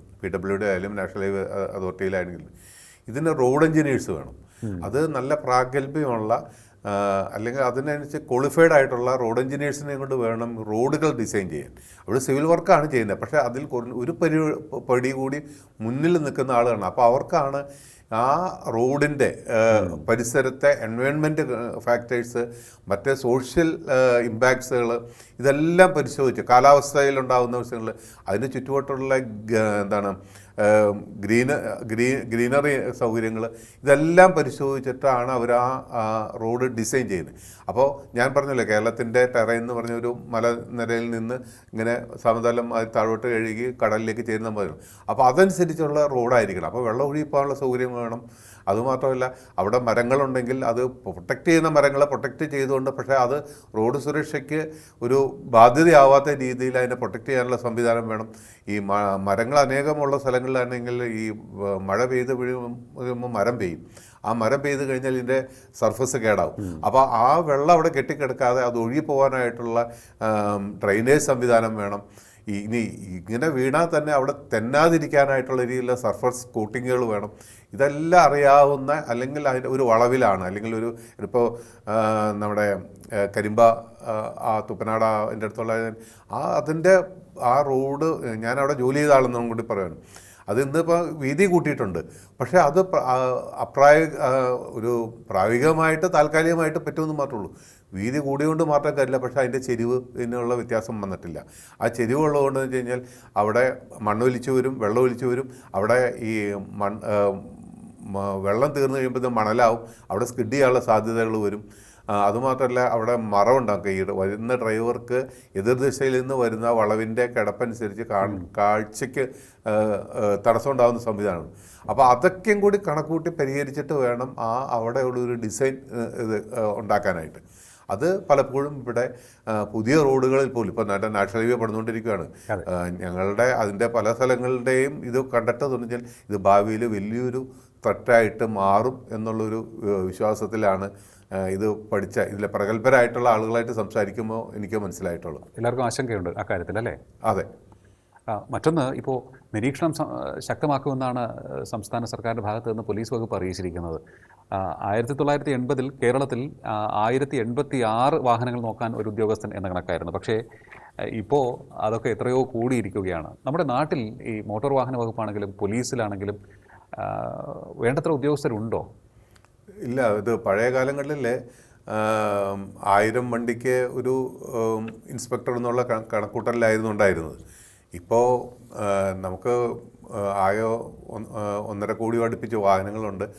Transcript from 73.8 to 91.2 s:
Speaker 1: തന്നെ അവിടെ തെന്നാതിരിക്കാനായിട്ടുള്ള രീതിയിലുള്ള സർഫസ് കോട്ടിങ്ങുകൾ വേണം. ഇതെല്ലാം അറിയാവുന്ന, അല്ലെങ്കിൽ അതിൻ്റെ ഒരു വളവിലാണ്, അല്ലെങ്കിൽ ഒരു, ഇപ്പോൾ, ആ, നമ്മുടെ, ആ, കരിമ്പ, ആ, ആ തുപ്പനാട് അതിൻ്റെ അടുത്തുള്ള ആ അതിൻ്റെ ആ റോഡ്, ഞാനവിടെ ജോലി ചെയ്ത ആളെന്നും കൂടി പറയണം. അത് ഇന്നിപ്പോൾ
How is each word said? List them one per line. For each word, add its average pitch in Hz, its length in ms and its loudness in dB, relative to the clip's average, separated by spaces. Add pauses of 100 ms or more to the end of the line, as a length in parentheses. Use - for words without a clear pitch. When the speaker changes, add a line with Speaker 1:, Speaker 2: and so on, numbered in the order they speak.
Speaker 1:
തന്നെ 147 220 0
അവിടെ 135 140 0 (200)
തെന്നാതിരിക്കാനായിട്ടുള്ള 135 1120 2
രീതിയിലുള്ള 123 420 -2
സർഫസ് 120 500 -2
കോട്ടിങ്ങുകൾ 123 480 -2 (100)
വേണം. 104 180 -4 (440)
ഇതെല്ലാം 147 520 4
അറിയാവുന്ന, 143 640 6 (200)
അല്ലെങ്കിൽ 135 380 -4
അതിൻ്റെ 127 240 -2
ഒരു 131 160 2
വളവിലാണ്, 113 580 4
അല്ലെങ്കിൽ 104 320 -6
ഒരു, 117 80 -2 (400)
ഇപ്പോൾ, 120 180 2 (460)
ആ, - 20 0 (460)
നമ്മുടെ, 104 260 0 (500)
ആ, 101 100 2 (100)
കരിമ്പ, 107 240 0 (520)
ആ, - 20 -4 (360)
ആ 110 40 2 (160)
തുപ്പനാട് 110 340 0
അതിൻ്റെ 110 440 0
അടുത്തുള്ള 113 240 -6 (640)
ആ 135 40 -6 (180)
അതിൻ്റെ 160 360 4 (560)
ആ - 20 6 (160)
റോഡ്, 139 400 0 (340)
ഞാനവിടെ 139 380 0
ജോലി 127 200 2
ചെയ്ത 147 160 8
ആളെന്നും 123 340 0
കൂടി 113 180 -4
പറയണം. 92 300 -4 (500)
അത് 107 120 0
ഇന്നിപ്പോൾ 165 380 2 (220)